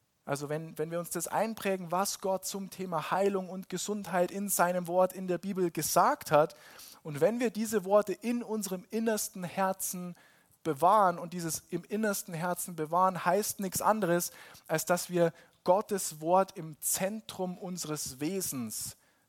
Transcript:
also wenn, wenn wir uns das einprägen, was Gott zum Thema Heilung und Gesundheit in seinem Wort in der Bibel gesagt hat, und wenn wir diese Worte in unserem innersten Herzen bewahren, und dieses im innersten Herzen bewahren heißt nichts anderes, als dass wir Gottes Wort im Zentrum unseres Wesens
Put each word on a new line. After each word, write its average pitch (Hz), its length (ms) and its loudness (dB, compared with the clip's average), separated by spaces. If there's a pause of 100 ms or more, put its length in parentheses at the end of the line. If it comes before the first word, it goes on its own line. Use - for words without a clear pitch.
(240)
also 143 260 -6
wenn, 160 260 -6
wenn 156 140 -4
wir 170 80 -4
uns 170 100 -6
das 175 180 -6
einprägen, 190 640 -2
was 185 300 -2
Gott 190 240 -2
zum 196 240 -8
Thema 175 420 -4
Heilung 190 380 2
und 185 220 -10
Gesundheit 185 600 -2
in 202 200 -4
seinem 180 360 2
Wort 185 280 2
in 190 120 -8
der 175 120 0
Bibel 185 320 0
gesagt 185 600 2
hat, 156 240 6 (480)
und 147 200 -2
wenn 220 180 4
wir 240 100 2
diese 214 360 -2
Worte 202 260 4
in 240 300 -2
unserem 196 480 -6
innersten 220 520 -2
Herzen 180 720 -2 (480)
bewahren, 175 560 4
und 170 140 -10
dieses 165 280 -4 (100)
im 175 140 -4
innersten 208 500 -2
Herzen 175 420 -4
bewahren 170 480 2
heißt 196 360 2
nichts 190 200 -2
anderes, 180 500 2 (360)
als 160 180 0
dass - 240 0
wir 170 240 4 (320)
Gottes 185 560 2
Wort 180 380 2
im 160 220 -12
Zentrum 190 760 -4
unseres 151 640 -8
Wesens 147 800 -4 (300)